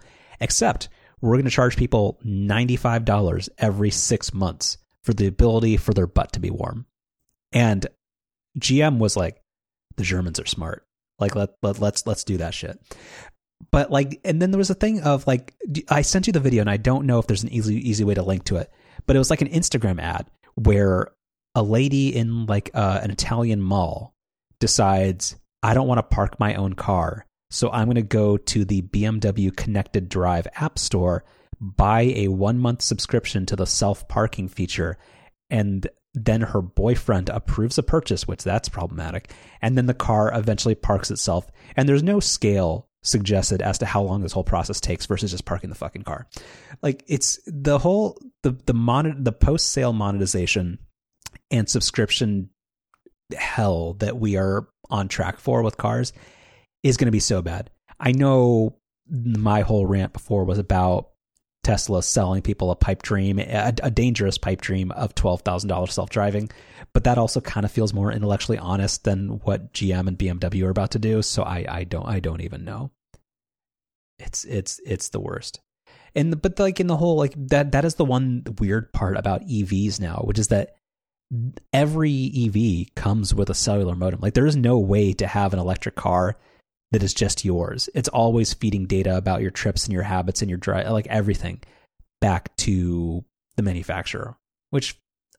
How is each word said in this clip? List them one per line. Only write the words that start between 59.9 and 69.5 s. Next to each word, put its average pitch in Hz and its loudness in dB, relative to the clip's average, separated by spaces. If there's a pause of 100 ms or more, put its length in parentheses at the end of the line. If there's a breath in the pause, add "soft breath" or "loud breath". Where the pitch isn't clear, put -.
before 101 -2
was 92 0
about 92 0 (540)
Tesla 98 0
selling 95 0
people 92 0
a 87 0
pipe - -2
dream, 98 0
a, 110 -2
a 139 0
dangerous 110 0
pipe 95 -4
dream 92 -2
of - -6
twelve 90 0
thousand 92 -4
dollars 90 -2
self-driving, 104 -2 (440 loud breath)
but 113 4
that 123 4
also 113 2
kind 104 -2
of - -2
feels 107 0
more 101 0
intellectually 104 0
honest 98 -2
than 101 -2
what - -4